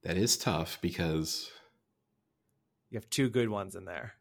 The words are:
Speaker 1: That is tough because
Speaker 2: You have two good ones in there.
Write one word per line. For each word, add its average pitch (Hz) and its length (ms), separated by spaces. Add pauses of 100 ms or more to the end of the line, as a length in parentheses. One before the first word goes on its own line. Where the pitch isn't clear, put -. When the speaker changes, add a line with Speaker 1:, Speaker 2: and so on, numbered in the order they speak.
Speaker 1:
That 87 120
is 110 220
tough 82 440
because 80 680 (1400)
Speaker 2:
You 113 80
have - 120
two 135 200
good 117 200
ones 98 260
in 92 100
there. 87 360